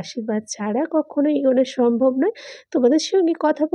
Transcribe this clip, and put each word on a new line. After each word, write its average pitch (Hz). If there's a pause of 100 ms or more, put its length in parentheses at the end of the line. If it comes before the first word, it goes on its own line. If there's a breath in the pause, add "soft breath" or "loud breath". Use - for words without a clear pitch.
আশীর্বাদ 214 (120)
ছাড়া 214
কখনোই 302
এগোনো 262
সম্ভব 247 (100)
নয়। 403 (380 loud breath)
তোমাদের 269
সঙ্গে 339
কথা 302 (100)